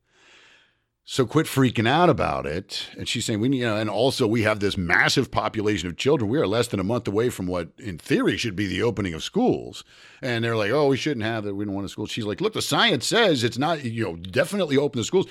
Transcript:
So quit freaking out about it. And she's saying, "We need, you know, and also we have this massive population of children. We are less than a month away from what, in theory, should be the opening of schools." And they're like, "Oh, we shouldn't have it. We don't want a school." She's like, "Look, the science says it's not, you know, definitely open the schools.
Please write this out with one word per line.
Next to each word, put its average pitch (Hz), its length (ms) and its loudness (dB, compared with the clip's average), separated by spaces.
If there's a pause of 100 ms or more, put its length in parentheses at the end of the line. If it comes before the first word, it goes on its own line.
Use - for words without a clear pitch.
(1040)
So - 200 0
quit 156 220 0
freaking 123 400 2
out 165 220 4
about 78 360 0
it. 80 420 -6 (100)
And - 120 -8
she's 117 160 -4
saying, 107 160 0
"We 120 80 2
need, 139 80 2
you 120 80 -2
know, 110 100 0
and 107 140 -2
also 120 360 2
we 110 180 2
have 107 180 2
this 98 160 0
massive 101 540 2
population 104 580 0
of 82 80 -8
children. 127 340 2
We 135 80 0
are 117 80 2
less 117 220 0
than 101 100 -2
a 95 40 0
month 117 260 -2
away 113 200 0
from 98 160 -6
what, 87 320 -4
in 90 200 -10
theory, 160 400 0
should 107 180 -4
be 101 120 -2
the 92 160 -2
opening 101 300 -2
of 78 80 -8
schools." 107 640 -2 (380)
And 120 240 -2
they're 117 100 0
like, 107 160 0
"Oh, 147 160 4
we 139 80 4
shouldn't 117 300 -2
have 110 200 -4
it. 101 120 -6
We 104 80 -4
don't 101 80 -4
want 98 120 -4
a 87 40 -10
school." 107 160 -8
She's 107 180 -6
like, 104 160 -4
"Look, 208 140 -2
the 113 80 -2
science 165 440 2
says 175 380 4
it's 113 140 -2
not, 151 260 -2
you 117 220 -4
know, 85 100 -4
definitely 135 600 0
open 139 200 0
the 113 60 0
schools. 180 280 2